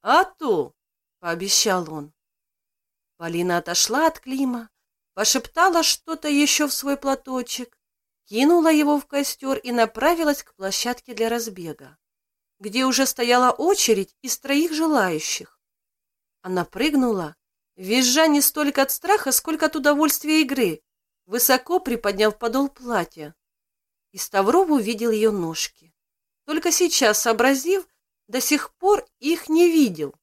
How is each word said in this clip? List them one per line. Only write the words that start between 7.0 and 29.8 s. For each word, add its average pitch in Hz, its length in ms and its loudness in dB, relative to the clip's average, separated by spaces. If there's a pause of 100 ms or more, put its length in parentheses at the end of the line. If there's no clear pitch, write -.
кинула 311 480 4
его 294 260 2
в - 80 -8
костёр 277 520 -6
и 240 140 -8
направилась 285 720 0
к - 120 -20
площадке 226 600 -8
для 226 140 -2
разбега, 180 680 -10 (640)
где 214 240 -2
уже 262 220 2
стояла 247 440 2
очередь 240 720 0
из - 160 -6
троих 294 340 0
желающих. 233 880 -2 (840)
Она 185 220 -4
прыгнула, 233 720 -2 (400)
визжа 247 500 2
не 294 140 4
столько 285 420 0
от 269 80 0
страха, 381 400 0
сколько 320 360 -2
от 311 100 -2
удовольствия 294 640 2
игры, 247 420 -2 (440)
высоко 254 540 0
приподняв 214 580 -2
подол 262 300 -2
платья. 175 680 -8 (800)
И 196 60 -18
Ставров 294 520 2
увидел 233 400 0
её 220 220 2
ножки. 165 640 -6 (500)
Только 320 280 -2
сейчас 262 480 2
сообразив, 269 640 0 (400)
до 247 140 -6
сих - 340 -2
пор 392 320 2 (120)
их 330 300 -4
не 330 220 6
видел. 180 520 2